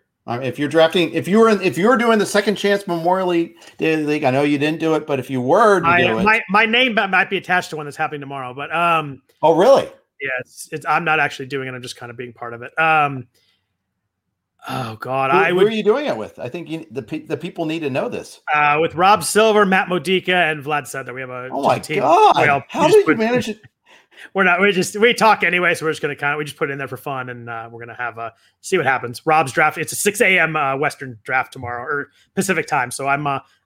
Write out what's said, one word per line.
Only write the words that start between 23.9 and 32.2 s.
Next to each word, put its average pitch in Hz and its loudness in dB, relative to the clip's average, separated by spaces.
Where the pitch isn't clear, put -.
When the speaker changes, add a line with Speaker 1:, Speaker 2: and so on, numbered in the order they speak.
Speaker 2:
We're 190 2
not, 175 4
we 202 4
just, 185 -2
we 226 4
talk 214 2
anyway, 175 0
so 151 -6
we're 160 0
just 151 -8
gonna 143 -4
kinda, 147 -4
we 151 -4
just 147 -12
put 143 -4
it - -8
in 139 -8
there 135 -8
for 123 -10
fun, 131 -8
and, 120 -14
uh, 113 -12
we're 117 -18
gonna 117 -16
have 117 -8
a, 113 -10
see - -4
what 151 -2
happens. 123 -2
Rob's 151 2
draft, 151 2
it's 151 -6
a - -8
six 202 0
A 190 4
M, 160 0
uh, 139 0
Western 135 -4
draft 131 -2
tomorrow, 120 -10
or 143 -6